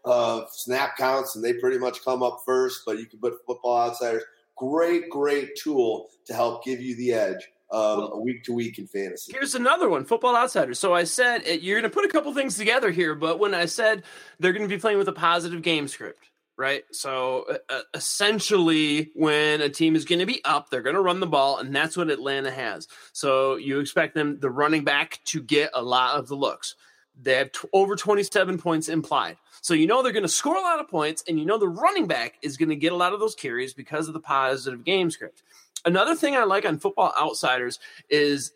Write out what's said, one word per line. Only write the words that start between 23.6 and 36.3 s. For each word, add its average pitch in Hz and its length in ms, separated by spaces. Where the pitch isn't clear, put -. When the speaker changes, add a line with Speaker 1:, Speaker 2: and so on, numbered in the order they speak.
Speaker 2:
expect 147 340
them, 147 260
the 135 100
running 147 340
back, 143 420
to 160 140
get 147 340
a 127 80
lot 127 360
of 123 100
the 139 60
looks. 135 400
They 131 160
have 131 180
t-, - 200
over 196 240
twenty-seven 196 640
points 160 300
implied. 147 500
So - 120
you 160 120
know 240 160
they're 254 100
gonna 196 160
score 302 280
a 381 40
lot 349 200
of - 80
points, 156 380
and 165 120
you 151 60
know 202 140
the 202 100
running 294 380
back 120 360
is 139 140
gonna 156 200
get 156 160
a 175 40
lot 180 160
of 202 80
those 214 140
carries 127 400
because 151 320
of 160 80
the 160 60
positive 131 640
game 185 260
script. - 320
Another 190 300
thing 285 220